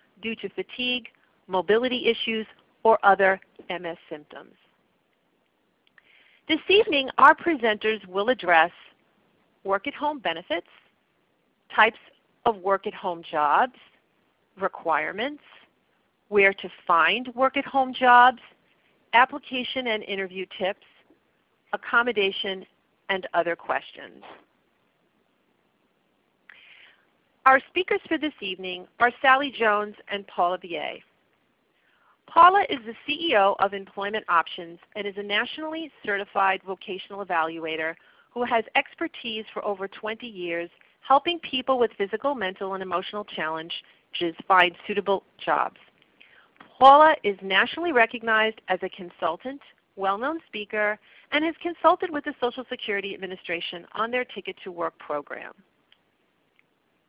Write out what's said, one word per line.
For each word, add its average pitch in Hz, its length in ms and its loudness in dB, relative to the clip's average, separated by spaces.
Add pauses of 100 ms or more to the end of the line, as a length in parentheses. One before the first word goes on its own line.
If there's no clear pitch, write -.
(200)
due 226 140 -8
to 202 160 -10
fatigue, 247 580 -8 (380)
mobility 220 640 0
issues, 220 380 -2 (360)
or 220 200 6
other 190 380 4 (300)
M 175 160 -8
S 165 100 -8 (140)
symptoms. 151 420 -16 (1900)
This 311 220 0
evening, 359 480 4
our 294 180 8
presenters 220 720 -2
will 196 220 -2
address 175 420 4 (920)
work-at-home 277 540 -4
benefits, 180 500 -8 (1040)
types 220 240 4 (480)
of 220 120 2
work-at-home 190 720 -4
jobs, 160 440 2 (840)
requirements, 185 840 -4 (840)
where 196 260 4
to - 140 -12 (180)
find 180 480 2
work-at-home 262 580 0
jobs, 247 460 6 (760)
application 254 760 0
and 214 160 -4
interview 190 420 -8 (120)
tips, 196 280 -6 (880)
accommodation, 202 920 -2 (460)
and 190 240 -4
other 170 200 0
questions. - 680 -10 (3250)
Our 262 240 6
speakers 381 400 -4
for 330 80 -2
this 294 240 -6
evening 185 460 -12 (120)
are 240 220 2
Sally 269 300 4
Jones 208 460 0 (140)
and 196 160 -8
Paula 180 300 -2
Vier. 151 440 -10 (1300)
Paula 370 440 6
is 277 160 -4
the 226 80 -10 (120)
C 311 240 -6
E 226 60 4
O 196 220 4
of 196 140 0
Employment 202 560 -8
Options 170 500 -2 (180)
and 202 100 -8
is 196 100 -8
a 208 60 -8
nationally 302 680 -6 (140)
certified 196 600 -2
vocational 190 600 -12
evaluator 160 720 -4 (360)
who 240 140 -6
has 226 200 0 (100)
expertise 233 800 -6
for - 120 -10
over 196 240 -6
twenty 220 380 -10
years 175 420 -8 (320)
helping 320 380 2
people 262 400 -2
with 233 180 2
physical, 220 380 -2
mental, 190 400 -6
and 190 80 -8
emotional 190 420 -6
challenges 160 560 -8 (640)
find 180 280 4 (120)
suitable 196 360 -2 (200)
jobs. 147 360 -2 (1000)
Paula 285 460 10
is 196 160 -2
nationally 233 520 -2
recognized 220 760 0
as 185 140 -2
a 190 80 -6
consultant, 180 720 -8 (340)
well-known 214 500 -4
speaker, 208 520 -4 (340)
and 294 100 0
has 330 200 -2
consulted 349 480 0
with 294 140 -8
the 294 180 -8
Social 240 260 -4
Security 196 460 -6
Administration 180 800 -10
on 226 160 -4
their 247 160 -2
Ticket 190 380 -12
to 190 60 -12
Work 170 280 -6
program. - 560 -10 (1500)